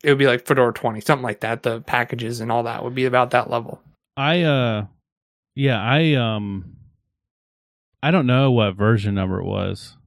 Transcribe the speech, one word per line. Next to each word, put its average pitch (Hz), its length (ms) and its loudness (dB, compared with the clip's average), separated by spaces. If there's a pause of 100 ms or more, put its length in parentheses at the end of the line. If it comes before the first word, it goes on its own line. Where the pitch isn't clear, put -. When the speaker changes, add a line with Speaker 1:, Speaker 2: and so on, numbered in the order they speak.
Speaker 1:
it 147 60 2
would 139 80 6
be, 139 80 2
like, 123 220 2
Fedora 127 260 4
twenty, 110 280 -4
something 135 220 0
like 107 180 -6
that. 117 200 -4
The 117 200 -4
packages 117 580 -4
and 113 120 -6
all 117 120 0
that 117 200 -8
would 123 120 -8
be 127 100 0
about 123 240 2
that 123 220 0
level. 117 280 -6 (380)
Speaker 2:
I, 156 240 0
uh, 123 440 0 (680)
yeah, 135 260 0
I, 147 340 2
um, 104 580 -4 (1300)
I 147 80 2
don't 160 160 4
know 131 240 4
what 104 240 2
version 104 400 2
number 95 240 -2
it 90 60 -6
was, 95 600 -6